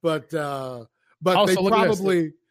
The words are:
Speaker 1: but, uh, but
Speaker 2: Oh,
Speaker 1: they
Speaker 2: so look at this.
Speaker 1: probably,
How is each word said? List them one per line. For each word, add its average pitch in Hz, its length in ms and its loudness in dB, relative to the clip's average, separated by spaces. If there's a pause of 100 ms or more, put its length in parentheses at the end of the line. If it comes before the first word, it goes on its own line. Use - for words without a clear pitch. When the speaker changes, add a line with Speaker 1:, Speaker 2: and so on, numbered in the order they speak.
Speaker 1:
but, 156 320 -4
uh, 135 500 -8 (380)
but 180 160 2
Speaker 2:
Oh, 202 80 4
Speaker 1:
they 190 80 2
Speaker 2:
so 185 80 0
look 196 120 0
at 220 140 4
this. 214 120 0
Speaker 1:
probably, 175 320 0 (180)